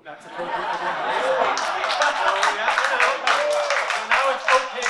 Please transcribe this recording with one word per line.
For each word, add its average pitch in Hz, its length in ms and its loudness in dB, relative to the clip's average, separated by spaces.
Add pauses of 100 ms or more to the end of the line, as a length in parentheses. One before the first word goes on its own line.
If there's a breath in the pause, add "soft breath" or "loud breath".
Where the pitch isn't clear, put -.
that's 151 220 -14
appropriate 170 240 -6
for 170 280 -2
the 175 120 -4
Alexa. - 760 0
So, - 720 0 (220)
yeah, - 200 0 (120)
so, - 80 0 (1000)
so - 60 -2 (100)
now 262 240 2
it's, - 180 -8
"Okay, 254 380 2